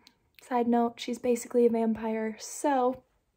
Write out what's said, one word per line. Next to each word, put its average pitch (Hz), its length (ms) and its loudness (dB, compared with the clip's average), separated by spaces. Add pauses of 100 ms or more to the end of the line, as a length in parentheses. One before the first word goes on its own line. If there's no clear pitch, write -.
(420)
Side 240 280 -2
note, 233 300 2
she's 240 200 -8
basically 240 480 2
a 226 40 4
vampire. 220 680 -2
So 262 640 0 (340)